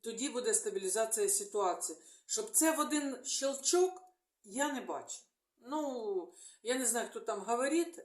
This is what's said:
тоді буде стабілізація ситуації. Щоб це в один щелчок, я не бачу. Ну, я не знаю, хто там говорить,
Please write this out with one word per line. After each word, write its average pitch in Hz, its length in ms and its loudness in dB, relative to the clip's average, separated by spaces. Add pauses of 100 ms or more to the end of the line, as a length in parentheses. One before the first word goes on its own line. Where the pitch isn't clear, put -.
тоді 233 280 -4
буде 226 240 0
стабілізація 202 760 2
ситуації. 190 680 0 (280)
Щоб - 260 -2
це 320 200 6
в 311 80 2
один 285 440 0
щелчок, 349 800 2 (420)
я 269 300 -2
не 240 80 -4
бачу. 160 380 -8 (460)
Ну, 240 680 -4 (300)
я 240 120 0
не 262 100 0
знаю, 226 240 0
хто 226 100 -8
там 202 220 -4
говорить, 269 640 2